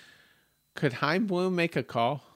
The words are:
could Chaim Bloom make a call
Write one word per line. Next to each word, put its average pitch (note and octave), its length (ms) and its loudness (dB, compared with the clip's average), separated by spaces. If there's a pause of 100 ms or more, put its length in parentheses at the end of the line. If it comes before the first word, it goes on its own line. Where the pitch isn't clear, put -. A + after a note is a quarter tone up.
(720)
could C3+ 200 0
Chaim E3 320 0
Bloom F#3 300 0
make E3+ 200 0
a C#3 80 -2
call B2 400 0 (120)